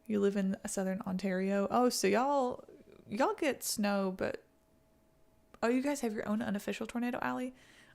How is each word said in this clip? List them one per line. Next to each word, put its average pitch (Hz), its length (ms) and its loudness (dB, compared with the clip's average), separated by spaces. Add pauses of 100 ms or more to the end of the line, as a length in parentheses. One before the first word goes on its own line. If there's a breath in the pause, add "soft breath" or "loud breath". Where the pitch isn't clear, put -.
You 214 120 0
live 202 160 4
in 190 300 0
southern 190 400 -2
Ontario. 190 640 0
Oh, 247 200 4
so - 180 2
y'all, 254 580 2 (420)
y'all 277 320 0
get 285 240 0
snow, 202 540 0
but, - 260 -4 (1160)
oh, 220 80 2
you 254 140 4
guys 277 180 -2
have 226 120 0
your 214 140 -6
own 214 140 0
unofficial 208 460 -4
tornado 247 340 -4
alley? 254 320 -4 (420 loud breath)